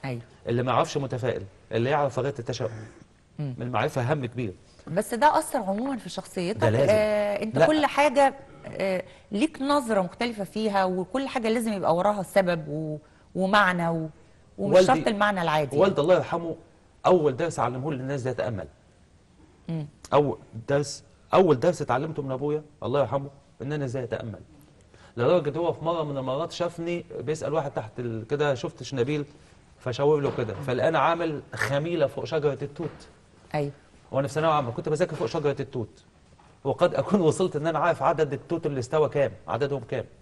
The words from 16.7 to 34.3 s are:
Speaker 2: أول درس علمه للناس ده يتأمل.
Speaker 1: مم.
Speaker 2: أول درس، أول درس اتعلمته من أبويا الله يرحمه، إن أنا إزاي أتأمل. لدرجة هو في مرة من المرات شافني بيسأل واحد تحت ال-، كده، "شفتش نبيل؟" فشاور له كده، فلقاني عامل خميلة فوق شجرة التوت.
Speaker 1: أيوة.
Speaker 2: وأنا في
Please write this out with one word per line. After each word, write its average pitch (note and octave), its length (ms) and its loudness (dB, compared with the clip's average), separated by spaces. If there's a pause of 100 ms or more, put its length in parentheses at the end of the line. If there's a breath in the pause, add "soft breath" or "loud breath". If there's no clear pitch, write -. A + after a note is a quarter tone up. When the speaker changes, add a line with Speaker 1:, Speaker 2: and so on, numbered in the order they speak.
Speaker 2:
أول D3+ 300 6
درس D#3+ 240 -2
علمه B2+ 320 -2
للناس C3 300 -4
ده B2+ 80 -2
يتأمل. G#2+ 360 -4 (1000)
Speaker 1:
مم. D#3+ 180 -6 (260)
Speaker 2:
أول C#3+ 260 4 (300)
درس، D3 360 -2 (300)
أول D#3 260 6
درس E3 220 2
اتعلمته C#3+ 400 -2
من C3 100 -4
أبويا D3 300 -4 (200)
الله B2 180 0
يرحمه، C3+ 300 -2 (320)
إن C#3 100 -6
أنا D3 120 -4
إزاي C3+ 200 -6
أتأمل. G#2+ 360 -8 (760 loud breath)
لدرجة D3 420 2
هو E3+ 140 0
في B2+ 120 -8
مرة E3 180 0
من C#3+ 140 -4
المرات C3+ 360 -4
شافني E3+ 520 -4 (160)
بيسأل D3 340 -4
واحد C3+ 160 -2
تحت A2 280 -8
ال-، A2+ 280 -6
كده، D3 280 2
"شفتش C3 400 -8
نبيل؟" C#3 300 0 (540 soft breath)
فشاور C#3+ 420 2
له C3 180 0
كده، A2 160 -4
فلقاني C#3 440 0
عامل D#3+ 440 0 (120)
خميلة C#3+ 520 0
فوق - 180 -6
شجرة D3 380 0
التوت. - 460 -10 (460)
Speaker 1:
أيوة. D3 160 -2 (400)
Speaker 2:
وأنا C3+ 180 -2
في - 60 -10